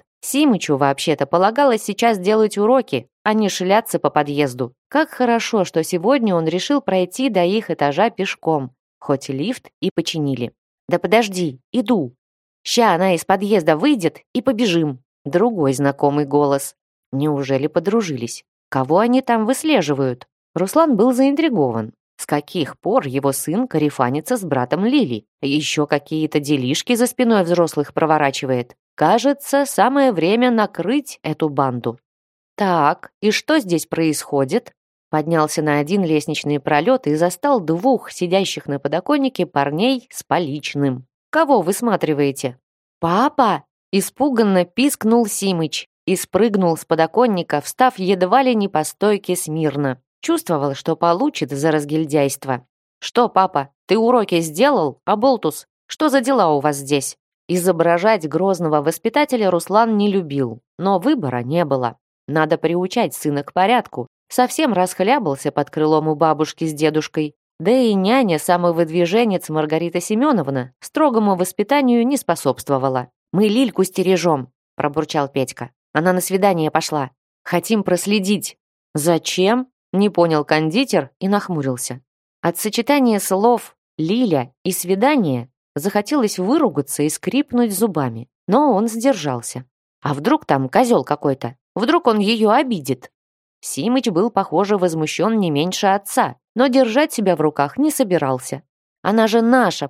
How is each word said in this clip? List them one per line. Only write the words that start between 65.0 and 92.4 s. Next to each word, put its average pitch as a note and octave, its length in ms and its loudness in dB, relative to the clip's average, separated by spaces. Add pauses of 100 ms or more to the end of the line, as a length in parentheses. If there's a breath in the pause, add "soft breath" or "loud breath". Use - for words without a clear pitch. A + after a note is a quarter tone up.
под D3 180 -2
крылом D#3 400 0
у D#3 60 -2
бабушки D#3 500 0
с D#3 80 -4
дедушкой. D3+ 640 -2 (240)
Да F3 120 0
и B3 220 4
няня-самовыдвиженец F3 1600 2
Маргарита D#3+ 520 -2
Семёновна F3 800 -2
строгому A3+ 540 0
воспитанию A#3 720 0
не C4+ 120 0
способствовала. C3 920 -2 (220)
"Мы G3+ 160 2
Лильку G#3 360 0
стережём", E3+ 680 0 (240)
пробурчал D3 540 -2
Петька. B2+ 420 -6 (220)
"Она E3+ 200 2
на F3+ 80 0
свидание F#3 480 0
пошла. D3+ 420 -4 (320)
Хотим F#3+ 400 -2
проследить". G3 720 -2 (360)
"Зачем?" F#3 720 0 (260)
Не G3+ 160 2
понял D#3+ 360 2
кондитер D#3+ 760 0
и F#3+ 80 -4
нахмурился. C3+ 720 -4 (400)
От E3+ 160 -2
сочетания A#3 640 0
слов G#3 560 0 (220)
"Лиля" D#3+ 560 0 (100)
и F#3 80 -2
"свидание" F#3 800 0 (260)
захотелось G#3 640 -2
выругаться F3+ 640 0
и D3+ 60 0
скрипнуть A#3+ 640 -2
зубами, D3+ 560 -4 (180)
но C4 260 4
он G#3 140 2
сдержался. D#3 800 -4 (360)
"А D3 120 -2
вдруг G#3+ 320 0
там C3+ 240 0
козёл A#3 340 4
какой-то? C3+ 540 -4 (180)
Вдруг E4 320 0
он G#3+ 120 2
её G#3+ 320 2